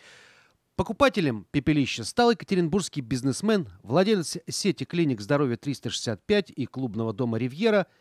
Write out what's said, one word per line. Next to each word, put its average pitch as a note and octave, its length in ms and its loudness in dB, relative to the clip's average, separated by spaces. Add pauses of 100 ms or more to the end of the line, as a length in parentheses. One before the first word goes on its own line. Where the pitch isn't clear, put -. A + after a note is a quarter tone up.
(760)
Покупателем F#3 720 0
пепелища C#3+ 540 0
стал A#3+ 260 4
екатеринбургский F3 720 0
бизнесмен, C3+ 680 0 (140)
владелец F3 560 0 (100)
сети D3 360 -2
клиник D3 360 0
здоровья B2+ 380 0
триста C3+ 320 -6
шестьдесят - 340 -6
пять G#3 260 0
и - 140 -6
клубного A2+ 480 -4
дома A2+ 240 -2
"Ривьера" E3+ 500 0 (140)